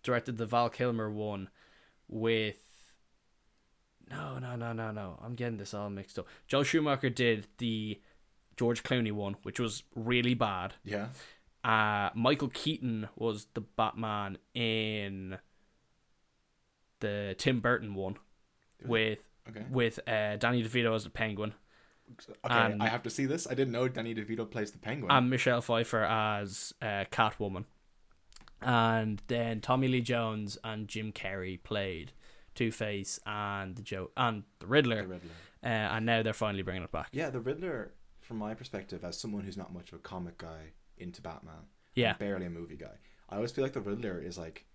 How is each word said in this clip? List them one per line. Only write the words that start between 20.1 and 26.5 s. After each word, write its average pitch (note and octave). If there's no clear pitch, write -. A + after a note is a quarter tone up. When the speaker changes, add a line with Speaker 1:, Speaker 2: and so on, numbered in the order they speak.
Speaker 1:
Danny A#2+
DeVito A2+
as G#2+
the -
Penguin. G#2+
Speaker 2:
Okay, -
Speaker 1:
And A2+
Speaker 2:
I A2+
have A#2+
to A#2+
see C3+
this. D#3
I C3
didn't C3
know B2+
Danny A#2
DeVito A2
plays G#2+
the -
Penguin. C3+
Speaker 1:
And B2+
Michelle B2+
Pfeiffer A2+
as, G#2